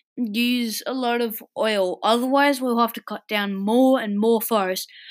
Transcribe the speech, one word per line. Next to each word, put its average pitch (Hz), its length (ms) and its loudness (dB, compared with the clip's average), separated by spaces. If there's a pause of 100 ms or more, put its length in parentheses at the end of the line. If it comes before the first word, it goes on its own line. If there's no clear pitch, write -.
(160)
to 247 160 -4
use 240 540 -2
a 240 60 -6
lot 240 280 -2
of 226 220 -6 (140)
oil, 202 460 0
otherwise 262 580 2
we'll 240 200 0
have 226 140 2
to - 80 -12
cut - 260 -12
down 202 260 -2
more 240 460 4
and 208 180 -4
more 226 220 2
forests, 190 480 -2 (220)